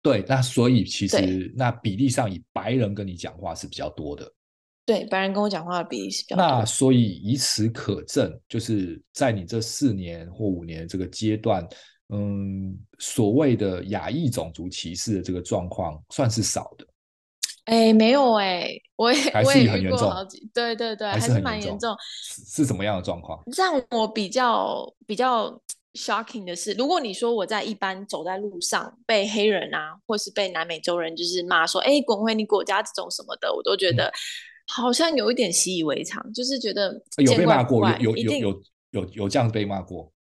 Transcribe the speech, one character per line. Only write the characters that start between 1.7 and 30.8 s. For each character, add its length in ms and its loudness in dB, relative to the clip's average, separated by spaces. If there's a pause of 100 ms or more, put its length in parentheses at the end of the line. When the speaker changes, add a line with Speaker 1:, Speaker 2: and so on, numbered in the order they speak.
Speaker 1:
比 240 -4
例 120 2
上 240 0
以 100 -10 (100)
白 180 -4
人 240 0
跟 100 -6
你 100 -8
讲 220 -12
话 160 -8
是 140 -12
比 100 -14
较 140 -6
多 240 -10
的。 180 -16 (540)
Speaker 2:
对， 200 2
白 140 0
人 140 -2
跟 80 0
我 80 0
讲 120 -4
话 200 -2
的 60 -6
比 120 -6
例 80 -6
是 140 -6
比 60 -14
较 80 -2
多 100 4
的。 40 4 (100)
Speaker 1:
那 40 2
所 280 4
以 240 4
以 200 -2
此 320 0
可 360 -4
证， 280 0 (160)
就 120 -4
是 420 -4 (100)
在 200 0
你 120 -4
这 160 -4
四 320 0
年 400 -8
或 140 -6
五 180 -2
年 220 -10
这 100 -8
个 120 -2
阶 280 -2
段， 320 -2 (420)
嗯， 680 -6 (220)
所 320 2
谓 240 4
的 300 -2
亚 220 -4
裔 220 -2
种 220 -6
族 160 -10
歧 260 -10
视 220 -4
的 60 -4
这 100 -6
个 100 -4
状 260 -4
况 320 -6 (100)
算 200 2
是 140 -2
少 340 -4
的。 80 -20 (760)
Speaker 2:
哎， 280 6
没 200 8
有 220 6
哎， 360 0 (260)
我 160 4
也， 80 4 (100)
Speaker 1:
还 140 4
是 60 6
很 80 8
严 100 8
重。 40 2
Speaker 2:
我 40 0
也 60 0
遇 80 0
过 200 2
好 140 -6
几， 300 -18
对， 220 -2
对， 200 -4
对， 120 -6
Speaker 1:
还 120 0
是 120 2
很 20 6
严 80 2
重。 80 -2
Speaker 2:
还 100 -6
是 0 -
蛮 20 -8
严 160 -6
重。 220 -2
Speaker 1:
是， 440 -14
是 200 0
什 100 0
么 100 -4
样 120 0
的 60 -4
状 180 -6
况？ 220 -12 (120)
Speaker 2:
让 360 0
我 180 0
比 220 -4
较， 600 0 (160)
比 80 -6
较 460 0 (320)
shocking 520 -6
的 120 -8
是， 160 -6
如 160 0
果 100 4
你 140 -4
说 220 0
我 100 0
在 180 -2
一 120 -6
般 320 -6
走 180 -8
在 140 -4
路 200 -8
上 460 -4
被 240 2
黑 160 0
人 300 0
啊， 320 -6
或 100 -2
是 140 -6
被 180 -2
南 180 -2
美 140 -8